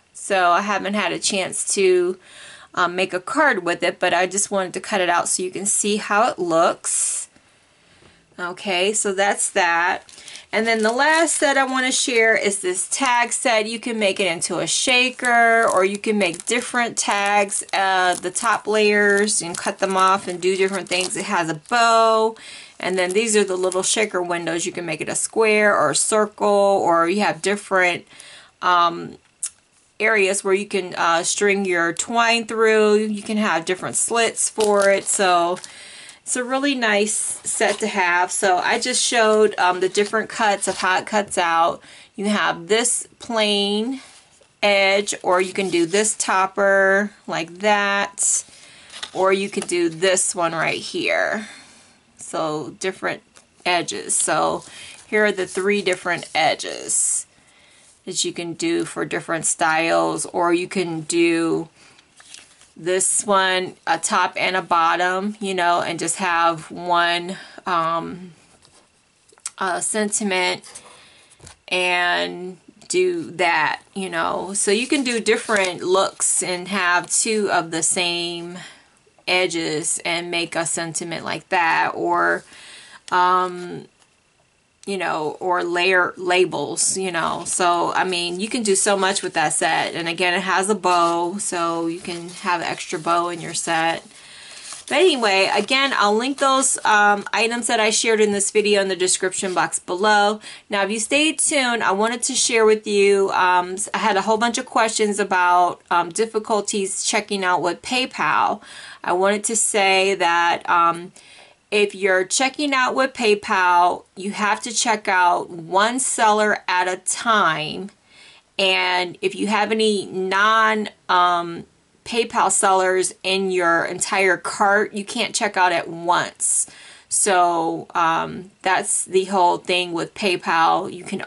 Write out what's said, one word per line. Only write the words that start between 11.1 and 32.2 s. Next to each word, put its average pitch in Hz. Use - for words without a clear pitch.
set 277
I 269
want 262
to 254
share 226
is 202
this 185
tag 240
set. 220
You 226
can 226
make 196
it 196
into 165
a 165
shaker, 240
or 190
you 196
can 214
make 180
different 240
tags, 202
uh, 185
the 175
top -
layers, 208
and 170
cut -
them 196
off 190
and 175
do 190
different 190
things. 185
It 196
has 175
a 160
bow, 226
and 185
then 180
these 220
are 202
the 185
little 185
shaker 208
windows. 170
You 175
can 175
make 156
it -
a -
square 214
or 143
a 143
circle, 208
or 196
you 202
have 160
different, 185
um, 175
areas 196
where 190
you 208
can, 180
uh, 170
string 196
your 170
twine 233